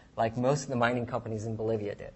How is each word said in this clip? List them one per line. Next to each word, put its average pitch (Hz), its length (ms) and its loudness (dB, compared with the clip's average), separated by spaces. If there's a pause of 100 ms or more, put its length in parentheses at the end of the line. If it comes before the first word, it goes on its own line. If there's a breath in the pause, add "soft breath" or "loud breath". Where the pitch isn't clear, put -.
(180 loud breath)
like 113 200 2
most 139 260 4
of 143 60 -10
the 131 60 0
mining 120 300 2
companies 113 400 -4
in 113 100 -4
Bolivia 107 400 0
did. - 200 -12